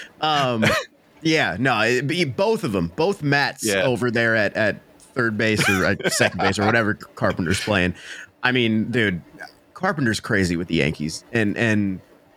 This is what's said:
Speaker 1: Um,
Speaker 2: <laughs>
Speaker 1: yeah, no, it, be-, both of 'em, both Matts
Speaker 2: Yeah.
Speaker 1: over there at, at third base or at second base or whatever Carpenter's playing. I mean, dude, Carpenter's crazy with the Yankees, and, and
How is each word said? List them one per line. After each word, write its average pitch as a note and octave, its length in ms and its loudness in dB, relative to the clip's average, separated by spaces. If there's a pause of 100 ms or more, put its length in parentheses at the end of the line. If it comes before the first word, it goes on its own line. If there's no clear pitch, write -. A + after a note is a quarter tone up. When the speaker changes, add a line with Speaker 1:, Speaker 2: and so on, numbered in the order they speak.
(220)
Speaker 1:
Um, C3+ 420 0 (300)
Speaker 2:
<laughs> - 300 -20
Speaker 1:
yeah, C#3 360 0
no, B2 220 2
it, B2 240 2
be-, E3+ 200 0
both G#3 380 -2
of A2+ 120 -2
'em, E2+ 200 0
both F#3+ 280 0
Matts C#3 420 0
Speaker 2:
Yeah. G2 200 2
Speaker 1:
over B2 260 0
there A2+ 240 2
at, G#2 200 0
at G#2 260 0 (180)
third A2+ 360 -4
base A2 320 2
or F#2+ 180 2
at G2+ 280 -2
second G#2+ 280 0
base G2 180 0
or G2+ 80 2
whatever A2 260 2
Carpenter's G2 640 -2
playing. F2+ 360 0 (480)
I B2+ 80 2
mean, A2+ 400 0
dude, G#2 280 0 (540)
Carpenter's C#3+ 460 -2
crazy F#2+ 360 0
with E2+ 120 -4
the E2 80 -2
Yankees, D#2 480 -2 (100)
and, G#2+ 240 0
and G#2 420 0 (380)